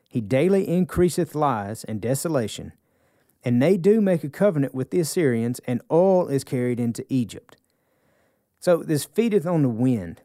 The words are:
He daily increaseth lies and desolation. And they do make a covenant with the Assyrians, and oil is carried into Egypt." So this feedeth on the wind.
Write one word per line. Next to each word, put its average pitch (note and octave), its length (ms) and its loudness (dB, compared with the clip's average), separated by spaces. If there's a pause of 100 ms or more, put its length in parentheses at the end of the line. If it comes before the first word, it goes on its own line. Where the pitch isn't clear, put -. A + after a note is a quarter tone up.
He B2+ 140 -6
daily D#3 480 2
increaseth F3+ 640 0
lies A2+ 500 -2
and G#2+ 140 -8
desolation. A#2 760 -4 (680)
And A#2+ 200 2
they F3+ 160 4
do G#3 240 4
make F#3 200 0
a D3+ 60 -8
covenant D3+ 460 0
with C3 160 -4
the F3+ 100 0
Assyrians, B2 600 0
and B2 200 -4 (100)
oil F3+ 380 4
is C#3 160 -2
carried B2 340 -2
into A#2 300 -4
Egypt." - 480 -6 (1040)
So E3+ 200 2
this D3+ 240 -2
feedeth G#3 400 0
on E3+ 160 0
the C3 80 2
wind. A2 540 -2